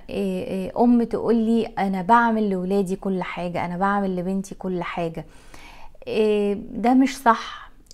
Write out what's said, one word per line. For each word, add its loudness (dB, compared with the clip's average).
إيه، -4
إيه، -2
أم 6
تقولي: 2
"أنا -2
بعمل 4
لولادي 0
كل -4
حاجة، -6
أنا -6
بعمل 0
لبنتي -4
كل -4
حاجة". -6
إيه، 2
ده 2
مش 4
صح، 0